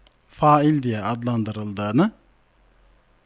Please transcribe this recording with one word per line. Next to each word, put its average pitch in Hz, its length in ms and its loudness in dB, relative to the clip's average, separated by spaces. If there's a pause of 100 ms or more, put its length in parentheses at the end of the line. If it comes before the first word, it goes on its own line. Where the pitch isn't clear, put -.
(320)
fail 147 520 2
diye 110 200 -4
adlandırıldığını 107 1080 -2 (1160)